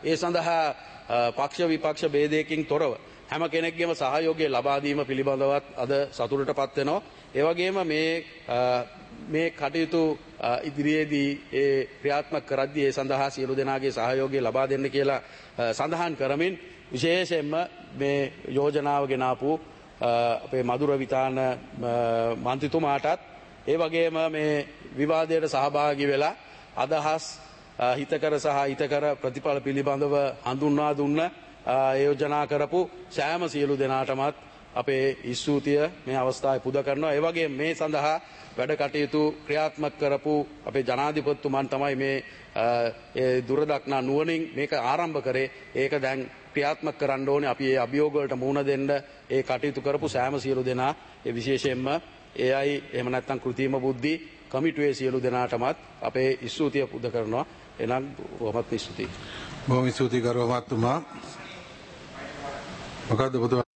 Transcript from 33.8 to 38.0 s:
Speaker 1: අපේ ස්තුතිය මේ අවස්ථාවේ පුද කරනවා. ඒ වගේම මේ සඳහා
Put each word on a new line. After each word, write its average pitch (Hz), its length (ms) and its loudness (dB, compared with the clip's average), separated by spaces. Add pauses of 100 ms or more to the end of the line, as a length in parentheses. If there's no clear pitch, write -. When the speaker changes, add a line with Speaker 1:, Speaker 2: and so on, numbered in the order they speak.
Speaker 1:
අපේ 131 600 0
ස්තුතිය 147 480 2 (200)
මේ 135 140 -2
අවස්ථාවේ 131 440 2
පුද 131 220 -2
කරනවා. 143 320 0
ඒ 143 60 2
වගේම 165 320 0
මේ 151 220 -2
සඳහා 151 460 0 (340)